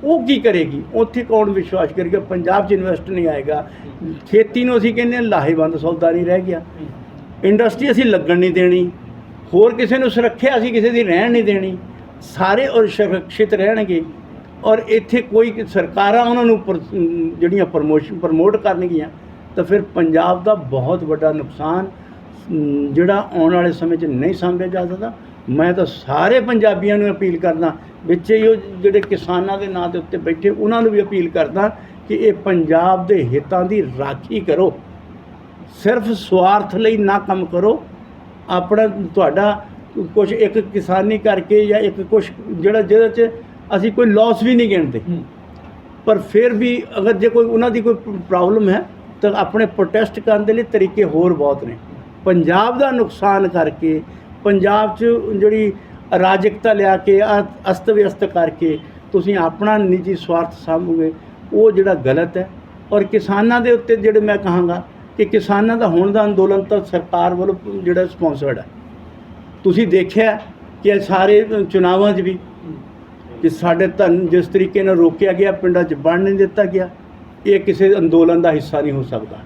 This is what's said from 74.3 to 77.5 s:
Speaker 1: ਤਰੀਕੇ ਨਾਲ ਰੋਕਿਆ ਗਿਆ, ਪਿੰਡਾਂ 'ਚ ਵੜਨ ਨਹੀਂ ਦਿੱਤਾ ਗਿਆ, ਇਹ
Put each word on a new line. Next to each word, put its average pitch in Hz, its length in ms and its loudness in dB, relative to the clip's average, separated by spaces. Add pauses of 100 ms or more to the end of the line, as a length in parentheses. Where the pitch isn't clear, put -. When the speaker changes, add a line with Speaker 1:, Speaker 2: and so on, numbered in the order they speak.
Speaker 1:
ਤਰੀਕੇ 190 360 0
ਨਾਲ 190 120 2
ਰੋਕਿਆ 170 380 2
ਗਿਆ, 196 180 2
ਪਿੰਡਾਂ 180 320 0
'ਚ 160 100 -4
ਵੜਨ 160 280 0
ਨਹੀਂ 196 140 0
ਦਿੱਤਾ 196 280 2
ਗਿਆ, 185 260 -2 (560)
ਇਹ 196 140 4